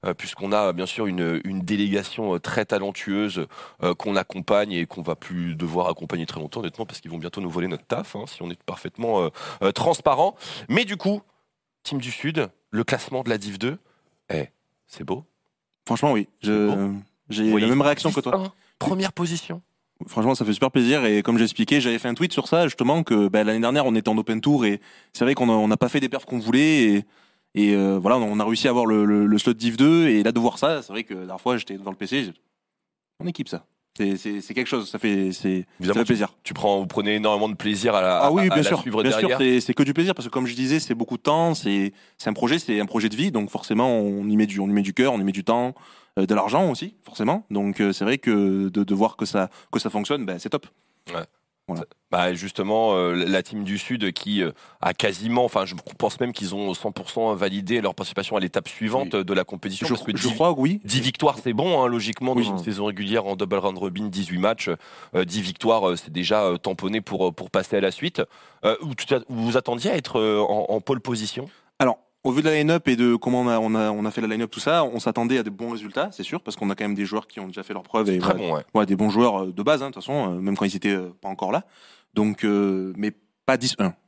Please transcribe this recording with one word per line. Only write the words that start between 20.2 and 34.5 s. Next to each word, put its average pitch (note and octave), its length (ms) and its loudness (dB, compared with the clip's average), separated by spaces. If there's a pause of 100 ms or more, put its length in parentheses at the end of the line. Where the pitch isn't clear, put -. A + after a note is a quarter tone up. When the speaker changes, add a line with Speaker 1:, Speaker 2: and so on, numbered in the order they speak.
Speaker 2:
ça B2 100 -2
fait G#2 80 2
super C3 180 2
plaisir B2+ 360 4
et G#2 160 4
comme A#2 160 2
j'ai A2+ 60 6
expliqué, A#2 360 2
j'avais A#2+ 180 0
fait B2 100 -4
un A#2 40 -2
tweet F3+ 180 -2
sur - 180 -2
ça E3+ 160 4
justement D3 380 2
que, G#2 260 4
bah, G#2+ 160 4
l'année A2 160 2
dernière C3+ 260 2
on A2+ 80 2
était A2 160 2
en G#2+ 80 2
open A2 240 -2
tour C#3+ 240 4
et G2+ 120 2 (360)
c'est A#2+ 100 0
vrai C3+ 80 4
qu'on B2+ 160 2
a, A2+ 40 4
on G#2+ 160 4
n'a G#2+ 100 2
pas B2 100 2
fait D3 120 0
des B2+ 100 -2
perfs C3 160 -6
qu'on B2 120 -4
voulait C3+ 440 4
et, G2+ 220 4 (500)
et, G#2 200 6
euh, G2 240 4
voilà, G#2 200 4
on G#2+ 200 0
a G#2+ 60 2
réussi A2+ 220 0
à B2+ 60 4
avoir A#2+ 120 2
le, G#2+ 220 4
le, G#2 180 6
le G#2 140 6
slot A#2+ 160 2
Div A2+ 240 -2
deux D#3+ 300 6
et G#2+ 140 6
là A2+ 100 2
de A#2+ 60 0
voir A#2 200 0
ça, D3 240 0
c'est F#2+ 100 -14
vrai A2+ 120 -6
que G#2 100 -10
la F#2+ 60 -10
dernière F#2 200 -12
fois B2 160 0
j'étais G2 220 -8
devant G2 140 -10
le F#2+ 40 -10
P G2 100 -8
C, C3 180 -2
j'ai, F2 100 -8 (880)
on - 20 -4
équipe - 220 -8
ça. - 160 -8 (320)
C'est, G2 220 0
c'est, G2+ 240 -6
c'est A2 100 -14